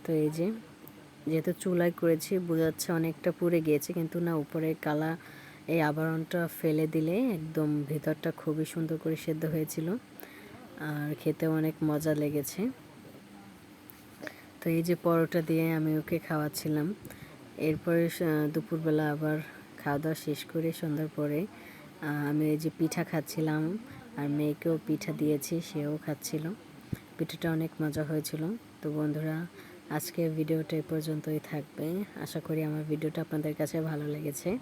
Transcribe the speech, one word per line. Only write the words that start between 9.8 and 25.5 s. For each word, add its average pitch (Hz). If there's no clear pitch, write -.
আর 151
খেতেও 160
অনেক 156
মজা 151
লেগেছে। 147
তো 170
এই 165
যে 170
পরোটা 165
দিয়ে 160
আমি 156
ওকে 160
খাওয়াচ্ছিলাম। 151
এরপরে 170
স-, -
দুপুরবেলা 156
আবার 151
খাওয়া 143
দাওয়া 156
শেষ -
করে 165
সন্ধ্যার 156
পরে, 147
আহ, 156
আমি 147
এই 151
যে 160
পিঠা 165
খাচ্ছিলাম 156
আর 147
মেয়েকেও 151
পিঠা 151
দিয়েছি, 151